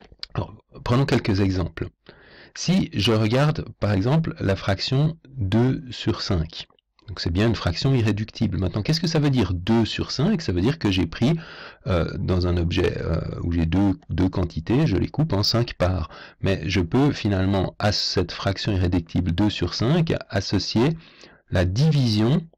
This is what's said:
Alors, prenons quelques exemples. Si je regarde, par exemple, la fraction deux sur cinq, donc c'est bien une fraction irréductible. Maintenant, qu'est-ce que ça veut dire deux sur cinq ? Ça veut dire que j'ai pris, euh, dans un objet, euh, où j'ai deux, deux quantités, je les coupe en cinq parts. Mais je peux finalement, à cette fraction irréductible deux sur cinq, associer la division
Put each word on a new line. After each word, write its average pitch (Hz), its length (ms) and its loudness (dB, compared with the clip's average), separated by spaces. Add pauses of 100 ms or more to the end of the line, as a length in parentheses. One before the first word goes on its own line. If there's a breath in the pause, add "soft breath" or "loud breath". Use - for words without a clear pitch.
(340)
Alors, 92 220 -6 (280)
prenons 135 220 0
quelques 107 360 0
exemples. 92 480 -2 (640 loud breath)
Si 185 380 0
je 110 180 2
regarde, 120 560 2 (120)
par 104 120 0
exemple, 123 480 0
la 95 160 2
fraction 131 640 -2 (100)
deux 113 640 0
sur - 300 -4
cinq, 82 460 -4 (400)
donc 87 120 -12
c'est - 120 -2
bien 98 160 2
une 110 80 2
fraction 101 380 0
irréductible. 107 640 0
Maintenant, 92 240 -2
qu'est-ce 156 200 -2
que 180 60 -2
ça 160 120 0
veut 147 120 2
dire 107 220 2
deux 107 300 2
sur - 280 -4
cinq ? 175 300 0
Ça - 120 -4
veut 87 80 0
dire 135 180 0
que 107 100 0
j'ai 92 160 2
pris, 143 320 0 (500 loud breath)
euh, 82 300 0
dans 92 300 0
un 90 80 2
objet, 87 460 0
euh, 82 180 -2 (220)
où 85 100 -2
j'ai 85 140 2
deux, 92 340 2 (100)
deux 92 200 0
quantités, 101 580 0
je 104 80 2
les 87 140 0
coupe 156 240 0
en 98 100 2
cinq 120 300 0
parts. 90 360 0 (300 loud breath)
Mais 92 300 0
je 90 100 0
peux 123 320 2
finalement, 98 640 0
à 104 140 0
cette - 400 -2
fraction - 400 -4
irréductible 90 600 0
deux 104 160 2
sur 92 240 -4
cinq, 160 400 0 (160)
associer 107 640 0 (540 loud breath)
la 92 160 2
division 127 800 2 (100)